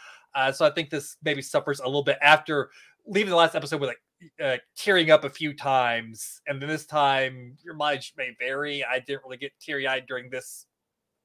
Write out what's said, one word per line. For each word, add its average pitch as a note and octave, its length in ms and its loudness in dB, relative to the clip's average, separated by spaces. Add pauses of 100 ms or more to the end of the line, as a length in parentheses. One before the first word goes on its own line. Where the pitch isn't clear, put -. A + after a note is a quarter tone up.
(360)
Uh, C3+ 160 2
so C3+ 120 0
I D3+ 60 8
think D#3 220 -4
this D3 320 -8
maybe D3 180 -2
suffers C#3 380 -2
a C3+ 80 -8
little C#3 160 0
bit C#3 180 0
after D3 480 4 (380)
leaving G3+ 240 -2
the F3 40 4
last E3 200 4
episode D3 260 -4
with, C3+ 80 -2
like, A#2 120 -10 (380)
uh, C3+ 180 0 (200)
tearing F3+ 320 4
up D3+ 140 8
a C#3+ 80 -4
few D3+ 240 -6
times, A#2 880 -2
and C#3 160 -8
then C#3+ 80 -6
this D#3 160 -6
time C3+ 800 0
your E3+ 80 -16
mileage D3 420 -4
may B2+ 220 -8
vary. C#3 480 -4
I B2+ 140 -2
didn't C3 240 -8
really C3 140 -14
get C3+ 220 -14
teary-eyed C3+ 460 -4
during B2+ 240 -10
this - 380 -12 (580)